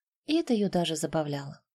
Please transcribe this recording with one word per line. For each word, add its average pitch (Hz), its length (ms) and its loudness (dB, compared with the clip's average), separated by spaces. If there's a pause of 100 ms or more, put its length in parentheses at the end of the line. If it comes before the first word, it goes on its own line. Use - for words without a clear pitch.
(260)
и 302 80 0
это 330 200 2
её 202 160 2
даже 170 260 0
забавляло. 147 640 -4 (120)